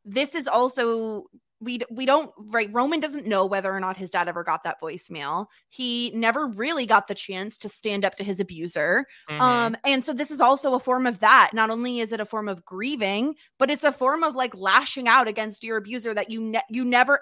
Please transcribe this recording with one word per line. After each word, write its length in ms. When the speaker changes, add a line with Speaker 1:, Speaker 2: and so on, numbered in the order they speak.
Speaker 1:
this 320
is 140
also, 760
we 200
d-, 100
we 160
don't, 320
right, 340
Roman 280
doesn't 260
know 200
whether 280
or 60
not 180
his 140
dad 160
ever 160
got 200
that 160
voicemail. 680
He 440
never 320
really 400
got 220
the 80
chance 440
to 100
stand 360
up 100
to 80
his 160
abuser. 640
Speaker 2:
Mm-hmm. 120
Speaker 1:
Um, 440
and 180
so 100
this 160
is 100
also 360
a 40
form 280
of 140
that. 320
Not 160
only 300
is 120
it 80
a 60
form 220
of 160
grieving, 720
but 140
it's 120
a 80
form 320
of, 120
like, 200
lashing 520
out 200
against 360
your 140
abuser 360
that 160
you 120
ne-, 280
you 160
never 360